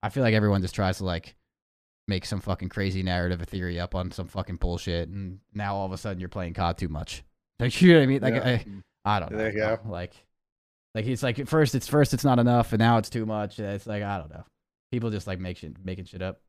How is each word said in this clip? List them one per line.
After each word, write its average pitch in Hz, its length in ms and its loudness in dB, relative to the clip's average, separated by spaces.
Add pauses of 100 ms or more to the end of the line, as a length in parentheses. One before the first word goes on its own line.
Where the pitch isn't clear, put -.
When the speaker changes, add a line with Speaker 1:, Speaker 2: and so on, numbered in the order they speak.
Speaker 1:
I 110 60 -4
feel 135 140 0
like 113 120 4
everyone 104 280 4
just 90 120 -4
tries 92 240 0
to, 98 60 -6
like, 85 320 -6 (720)
make 95 160 -2
some 98 160 -6
fucking 90 300 -6
crazy 95 320 -2
narrative, 90 380 0
a 87 40 -8
theory 90 340 -6
up 87 160 -6
on 90 160 -4
some 90 160 -10
fucking 92 300 -8
bullshit, 85 520 -4
and 95 300 -10 (160)
now 101 220 -4
all 98 100 -4
of 92 60 -6
a 92 60 -8
sudden 98 200 -8
you're 90 100 -8
playing 87 260 -8
cod 85 240 -2
too 90 100 -4
much. - 360 -8 (360)
Like, 123 200 0
<laughs> - 20 -
you 180 100 12
know 165 60 12
what 147 40 8
I 135 40 4
mean? 135 160 2
Like, 127 120 2
Speaker 2:
Yeah. 120 240 2 (460)
Speaker 1:
I, 104 120 2
I 98 40 0
don't 82 120 -8
know, 107 60 -6
Speaker 2:
There 110 140 -2
you 104 60 -4
go. 107 180 0
Speaker 1:
bro. 104 160 -10
Like, 87 200 -8 (840)
like, 110 100 -4
it's 127 160 -2
like, 120 160 -2
at 139 80 -6
first 156 280 4
it's, 127 120 0
first 147 280 4
it's 117 100 -2
not 127 140 6
enough, 120 340 4
and 110 80 2
now 117 160 6
it's 110 140 0
too 113 160 -4
much. 107 320 -6
It's 101 280 -6
like, 104 160 -4
I 101 140 -4
don't 78 140 -8
know. 87 140 -16 (460)
People 117 200 -2
just, 104 160 -4
like, 95 120 -6
make 90 200 -6
shit, 78 260 -14
making 92 220 -8
shit 92 160 -10
up. 92 260 -6